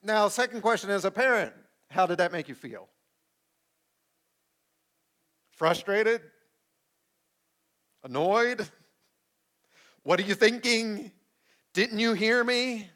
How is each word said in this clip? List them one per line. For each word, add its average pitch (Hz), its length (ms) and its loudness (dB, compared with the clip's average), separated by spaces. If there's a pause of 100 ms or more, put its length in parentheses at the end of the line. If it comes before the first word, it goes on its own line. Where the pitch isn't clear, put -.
Now, 214 260 2
second 240 340 -4
question, 208 280 0
as 196 140 -2
a 196 60 2
parent, 226 420 0 (380)
how 185 160 2
did 175 120 -2
that 175 140 0
make 160 160 -8
you 135 60 -14
feel? 107 340 -16 (2500)
Frustrated? 202 720 0 (1800)
Annoyed? 190 680 0 (1300)
"What - 160 2
are 202 60 -2
you 202 100 -2
thinking? 226 760 0 (600)
Didn't 220 260 -2
you 226 160 2
hear 220 280 2
me?" 240 520 -2